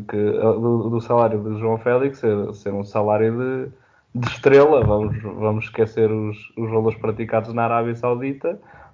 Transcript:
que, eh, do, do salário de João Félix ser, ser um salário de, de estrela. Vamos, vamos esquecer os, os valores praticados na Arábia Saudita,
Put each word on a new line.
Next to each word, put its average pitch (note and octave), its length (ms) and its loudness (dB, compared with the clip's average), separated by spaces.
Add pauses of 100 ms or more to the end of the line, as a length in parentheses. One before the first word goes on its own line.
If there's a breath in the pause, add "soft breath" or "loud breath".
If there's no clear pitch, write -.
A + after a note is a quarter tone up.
que, - 80 -6
eh, G#2 240 0
do, A2+ 480 2
do A#2 140 -2
salário A2+ 400 2
de G#2+ 160 -6
João A2+ 180 -2
Félix B2 440 0
ser, G2+ 340 -2
ser G2+ 180 -10
um G2+ 120 -6
salário G#2+ 520 0
de, C3 840 -8
de A#2+ 80 -4
estrela. C#3 560 6
Vamos, G#2+ 380 0
vamos G#2+ 420 -2
esquecer A2 460 0
os, G#2+ 280 -4 (180)
os A2+ 140 -4
valores A2 280 0
praticados A2 540 -4
na A#2 120 -2
Arábia A#2 300 0
Saudita, C3 640 -4 (340 loud breath)